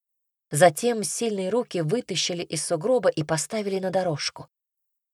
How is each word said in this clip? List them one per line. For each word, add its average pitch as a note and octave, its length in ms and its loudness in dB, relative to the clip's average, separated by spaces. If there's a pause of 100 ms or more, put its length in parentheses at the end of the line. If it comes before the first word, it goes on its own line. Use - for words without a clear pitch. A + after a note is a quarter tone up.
(500)
Затем F#3+ 540 4
сильные G3+ 440 -2
руки G#3+ 320 -2
вытащили F3 640 -2
из E3 240 -6
сугроба F#3+ 420 2
и D#3+ 140 2
поставили F#3+ 560 -2
на F#3 140 -4
дорожку. F#3 560 -2 (640)